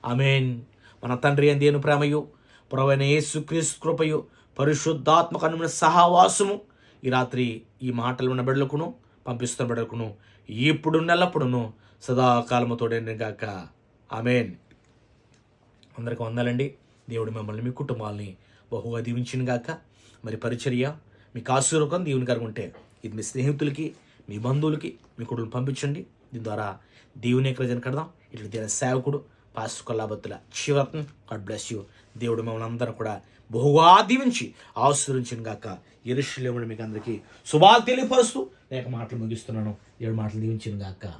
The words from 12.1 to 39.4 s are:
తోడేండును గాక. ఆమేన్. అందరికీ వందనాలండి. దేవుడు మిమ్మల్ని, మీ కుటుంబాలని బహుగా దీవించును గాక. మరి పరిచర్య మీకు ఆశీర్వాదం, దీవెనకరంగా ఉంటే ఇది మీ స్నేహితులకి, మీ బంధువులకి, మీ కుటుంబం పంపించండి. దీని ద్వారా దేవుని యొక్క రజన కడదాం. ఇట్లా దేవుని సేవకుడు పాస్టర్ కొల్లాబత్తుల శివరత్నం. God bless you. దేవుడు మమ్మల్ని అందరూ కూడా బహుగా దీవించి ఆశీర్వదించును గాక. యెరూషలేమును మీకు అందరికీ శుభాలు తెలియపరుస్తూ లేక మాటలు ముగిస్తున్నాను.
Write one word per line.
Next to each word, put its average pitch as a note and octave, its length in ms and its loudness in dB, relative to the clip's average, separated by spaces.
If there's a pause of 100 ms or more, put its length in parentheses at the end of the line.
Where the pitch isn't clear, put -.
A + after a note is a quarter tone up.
తోడేండును A2+ 420 -4
గాక. G#2+ 220 -8 (760)
ఆమేన్. A#2 320 0 (1500)
అందరికీ A#2 280 -6
వందనాలండి. A#2+ 400 0 (460)
దేవుడు A2 240 -4
మిమ్మల్ని, G#2+ 300 -8
మీ B2+ 140 -6
కుటుంబాలని G#2+ 480 -6 (440)
బహుగా A#2 340 -6
దీవించును B2 440 -4
గాక. A#2+ 180 -4 (560)
మరి G#2+ 200 -8
పరిచర్య B2 400 -2 (500)
మీకు C3+ 220 -6
ఆశీర్వాదం, D#3 500 2
దీవెనకరంగా B2 440 -2
ఉంటే G#2+ 140 -8 (400)
ఇది G#2 120 -10
మీ G#2+ 120 -8
స్నేహితులకి, C#3+ 560 -2 (440)
మీ G#2 60 -10 (100)
బంధువులకి, D3 440 0 (280)
మీ A2+ 120 -10
కుటుంబం A#2 260 -6
పంపించండి. C#3 460 -4 (320)
దీని A#2 140 -10
ద్వారా G#2+ 200 -6 (580)
దేవుని B2+ 240 2
యొక్క C3 140 -4
రజన B2 220 -2
కడదాం. C#3 220 -4 (260)
ఇట్లా A2 200 -14
దేవుని A2 280 -6
సేవకుడు C3 380 0 (380)
పాస్టర్ A2+ 300 -8
కొల్లాబత్తుల G#2+ 480 -4 (240)
శివరత్నం. C#3+ 440 0 (260)
God G#2+ 180 -10
bless G#2+ 260 -8
you. - 80 -8 (400)
దేవుడు A#2 240 -2
మమ్మల్ని A2+ 240 -6
అందరూ A#2 300 -4
కూడా A2 140 -4 (420)
బహుగా C#3+ 340 8 (200)
దీవించి B3+ 360 0 (400)
ఆశీర్వదించును C3 640 0
గాక. G#2+ 180 -10 (400)
యెరూషలేమును B2 640 -4
మీకు A2 140 -10
అందరికీ A2 300 -8 (340)
శుభాలు G3+ 400 8
తెలియపరుస్తూ B3+ 500 2 (320)
లేక B2+ 240 -8
మాటలు A#2 280 -8
ముగిస్తున్నాను. A2 500 -6 (260)